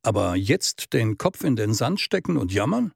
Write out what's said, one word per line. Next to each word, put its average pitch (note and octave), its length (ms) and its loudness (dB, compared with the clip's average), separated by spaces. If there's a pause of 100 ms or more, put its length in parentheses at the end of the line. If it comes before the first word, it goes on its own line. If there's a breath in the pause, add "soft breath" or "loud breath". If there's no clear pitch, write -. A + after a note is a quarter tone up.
Aber F#2+ 340 0
jetzt - 560 -2
den A2+ 260 0
Kopf - 240 -2
in C#3 140 2
den G#2+ 180 0
Sand C#3+ 240 0
stecken F#3 380 -2
und F#2+ 160 -2
jammern? E3 440 0